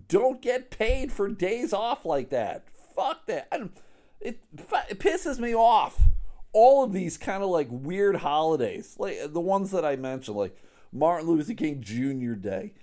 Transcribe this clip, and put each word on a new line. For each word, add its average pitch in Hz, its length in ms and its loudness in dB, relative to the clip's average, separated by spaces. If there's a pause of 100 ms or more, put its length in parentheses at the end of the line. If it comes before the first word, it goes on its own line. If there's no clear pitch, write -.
don't 240 340 2
get 254 300 -4
paid 254 400 -2
for 202 160 -2
days 233 460 -2
off - 320 -4
like 139 240 -4
that. - 360 -4 (300)
Fuck 311 320 -4
that. 170 240 -8
I - 60 -4
don't, 220 200 -12 (440)
it - 180 -10 (160)
fu-, - 220 -6 (120)
it 202 100 -10
pisses 311 380 0
me 233 160 -4
off. 226 480 4 (520)
All 262 300 8
of 220 100 -2
these 180 240 -4
kinda, 196 280 -4
like, 165 240 0
weird 175 480 0
holidays, 151 800 0
like 185 200 -4 (160)
the 165 80 -2
ones 190 300 -2
that 185 120 0
I 147 140 -2
mentioned, 131 400 -8
like 98 180 -4 (380)
Martin 160 340 0
Luther 165 280 0
King 143 260 -6
Junior 120 540 -4
Day, 98 480 -8